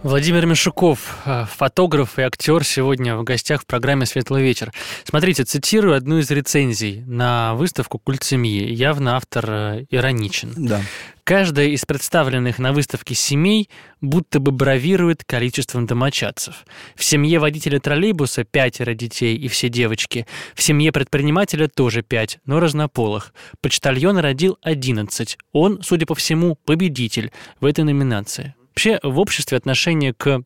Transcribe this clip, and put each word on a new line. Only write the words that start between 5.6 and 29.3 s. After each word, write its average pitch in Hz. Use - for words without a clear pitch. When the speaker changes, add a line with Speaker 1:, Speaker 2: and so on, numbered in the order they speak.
Speaker 1:
одну 135
из 143
рецензий 120
на 120
выставку 127
«Культ 131
семьи». 113
Явно 131
автор, 120
э, 107
ироничен. 120
Speaker 2:
Да. 113
Speaker 1:
«Каждая 170
из 147
представленных 131
на 127
выставке -
семей 196
будто 143
бы 135
бравирует 143
количеством 123
домочадцев. -
В -
семье 156
водителя 151
троллейбуса 147
пятеро 123
детей 113
и 123
все 123
девочки. 117
В -
семье 151
предпринимателя 151
тоже 120
пять, 110
но 139
разнополых. 143
Почтальон 143
родил 156
одиннадцать. 127
Он, 185
судя 165
по 160
всему, 165
победитель 135
в 131
этой 151
номинации». 139
Вообще, -
в 139
обществе -